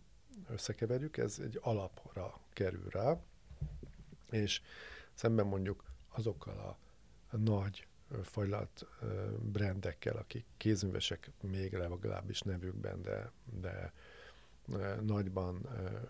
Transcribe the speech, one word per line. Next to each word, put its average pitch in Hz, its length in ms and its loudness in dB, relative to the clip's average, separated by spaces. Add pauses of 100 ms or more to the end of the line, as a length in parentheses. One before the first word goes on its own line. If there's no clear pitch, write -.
(480)
összekeverjük, 117 720 0
ez 113 220 2
egy - 220 -2
alapra - 800 -2 (140)
kerül 92 360 0
rá, 131 300 4 (1120)
és 104 320 2 (520)
szemben 110 340 6
mondjuk 98 360 2 (260)
azokkal 101 480 -2
a 98 200 -6 (600)
nagy, 101 500 4 (220)
ö, 110 140 -4
fagylalt, 104 640 0 (160)
ö, 98 280 0 (100)
brandekkel, 101 760 2
akik - 300 -4 (120)
kézművesek 95 760 4 (100)
még 95 320 0
legalábbis 92 680 0
nevükben, 92 600 0
de, 104 300 -2 (280)
de, 92 340 -2 (760)
ö, 98 340 0
nagyban, 95 640 2
ö, 95 240 -2 (200)